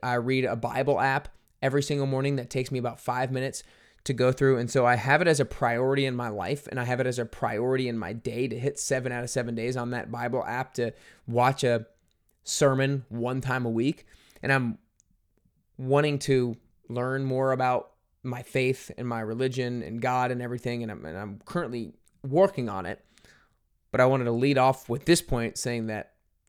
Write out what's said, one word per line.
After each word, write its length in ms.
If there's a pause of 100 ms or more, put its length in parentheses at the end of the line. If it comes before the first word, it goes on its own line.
I 120
read 320
a 100
Bible 420
app 300 (320)
every 220
single 240
morning 300
that 120
takes 220
me 80
about 200
five 320
minutes 320 (420)
to 100
go 180
through. 240
And 140
so 160
I 80
have 260
it 80
as 120
a 40
priority 640
in 100
my 140
life, 380
and 120
I 40
have 160
it 60
as 120
a 80
priority 600
in 100
my 160
day 340
to 100
hit 200
seven 340
out 120
of 40
seven 260
days 220
on 140
that 200
Bible 320
app 320
to 200 (320)
watch 380
a 220 (580)
sermon 680
one 320
time 240
a 40
week. 360 (360)
And 80
I'm 280 (960)
wanting 440
to 360 (340)
learn 320
more 300
about 380 (320)
my 200
faith 540
and 100
my 140
religion 600
and 180
God 300
and 100
everything, 420
and 80
I'm, 140
and 140
I'm 260
currently 480 (340)
working 440
on 160
it. 180 (880)
But 80
I 60
wanted 180
to 80
lead 240
off 320
with 160
this 160
point, 380
saying 300
that 260 (340)